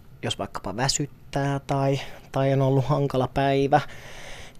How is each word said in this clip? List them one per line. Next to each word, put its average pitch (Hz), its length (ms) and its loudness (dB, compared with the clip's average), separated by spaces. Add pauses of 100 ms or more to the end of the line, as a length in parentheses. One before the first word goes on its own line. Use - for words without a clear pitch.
(220)
jos 117 180 -4
vaikkapa 98 380 -6
väsyttää 139 920 -2
tai, 139 320 2 (320)
tai 135 220 2
on 135 80 4
ollut 135 240 4
hankala 139 480 2
päivä, 139 480 4 (800)